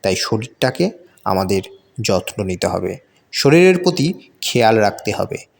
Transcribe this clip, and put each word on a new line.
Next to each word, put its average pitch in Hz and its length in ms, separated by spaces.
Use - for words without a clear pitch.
তাই 95 140
শরীরটাকে 127 720
আমাদের 95 380
যত্ন 101 440
নিতে 92 220
হবে, 92 320
শরীরের 180 500
প্রতি - 480
খেয়াল 113 360
রাখতে 104 360
হবে - 240